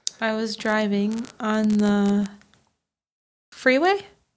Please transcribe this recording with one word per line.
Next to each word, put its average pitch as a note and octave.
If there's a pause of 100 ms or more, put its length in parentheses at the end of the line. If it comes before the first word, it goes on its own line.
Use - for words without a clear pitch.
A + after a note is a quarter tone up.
(220)
I A3
was A3
driving G#3+ (120)
on G#3+ (100)
the G3+ (1200)
freeway, E4 (360)